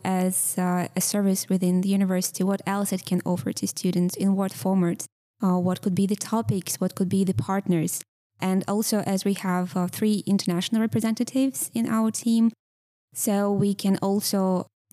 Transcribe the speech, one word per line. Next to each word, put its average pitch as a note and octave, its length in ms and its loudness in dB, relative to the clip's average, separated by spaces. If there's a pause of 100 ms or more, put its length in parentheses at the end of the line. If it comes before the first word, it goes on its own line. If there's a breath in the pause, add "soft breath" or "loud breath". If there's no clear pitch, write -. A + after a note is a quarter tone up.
as, F#3 540 0
uh, F3+ 380 0
a F3+ 60 0
service G3 460 0
within F3+ 340 2
the F#3+ 80 0
university, F#3+ 540 0
what G3 220 0
else G3 260 -2
it F#3 140 -4
can - 200 0
offer F3+ 280 -2
to - 140 -4
students, F3 480 0
in G3 200 2
what F#3+ 160 -2
format, F#3 540 0 (380)
uh, F3+ 160 2
what F3+ 220 0
could F#3 140 0
be G3 120 4
the G#3 80 2
topics, G#3+ 680 -4
what F#3 140 -2
could F#3 140 -2
be G3 140 2
the F#3 120 0
partners. F3+ 680 0 (400)
And F#3+ 280 2
also, G#3 300 0
as F#3+ 260 -2
we G3+ 80 2
have, F3+ 420 -2
uh, F3+ 120 0
three G#3+ 380 0
international F#3+ 540 0
representatives A3+ 960 -2
in A3+ 160 -2
our A3 200 2
team, A3+ 440 2 (600)
so G3+ 380 0
we G3+ 220 2
can G3 240 2
also G3 680 0 (280)